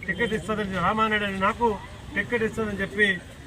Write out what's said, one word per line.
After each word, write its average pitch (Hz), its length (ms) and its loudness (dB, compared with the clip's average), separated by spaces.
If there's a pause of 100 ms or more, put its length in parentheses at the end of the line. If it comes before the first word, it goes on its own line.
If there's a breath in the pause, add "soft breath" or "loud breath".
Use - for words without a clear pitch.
టికెట్ 208 260 0
ఇస్తుందని, 208 420 -2
రామానాయుడు 214 500 2
అని 196 140 -2
నాకు 214 380 2 (400)
టికెట్ 233 260 0
ఇస్తుందని 214 380 -2
చెప్పి 196 360 2 (300)